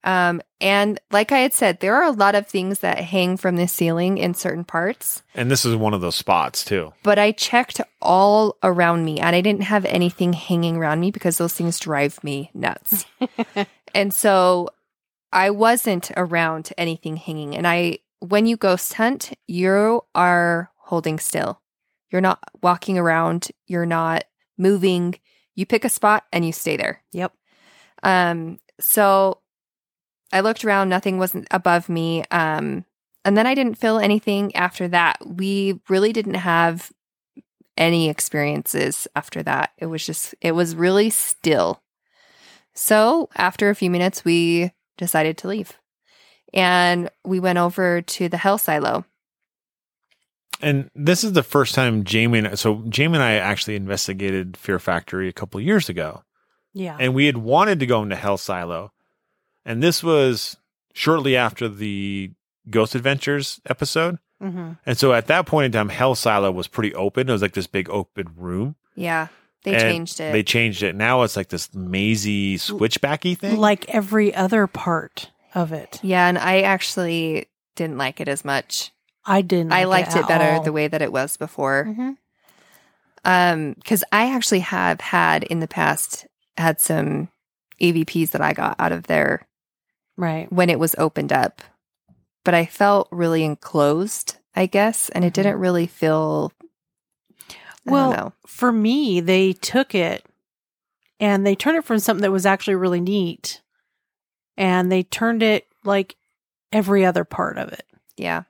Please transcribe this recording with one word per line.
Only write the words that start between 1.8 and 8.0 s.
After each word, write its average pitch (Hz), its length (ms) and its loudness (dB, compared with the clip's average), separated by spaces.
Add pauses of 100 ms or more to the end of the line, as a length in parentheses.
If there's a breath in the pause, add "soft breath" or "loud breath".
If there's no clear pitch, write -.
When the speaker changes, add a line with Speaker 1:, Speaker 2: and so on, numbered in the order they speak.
Speaker 1:
there 196 160 2
are 339 80 4
a 320 60 4
lot 208 240 4
of 202 120 0
things 190 320 -4
that - 220 -2
hang 180 360 0
from 180 200 0
the 180 120 2
ceiling 175 480 0
in 180 160 -2
certain 175 320 -6
parts. - 580 -4 (120)
Speaker 2:
And 123 160 -2
this 131 160 2
is 117 100 2
one 110 160 0
of 98 80 -2
those 85 140 -4
spots 85 500 0
too. 85 380 -4
Speaker 1:
But 202 160 4
I 208 140 4
checked - 500 -2 (180)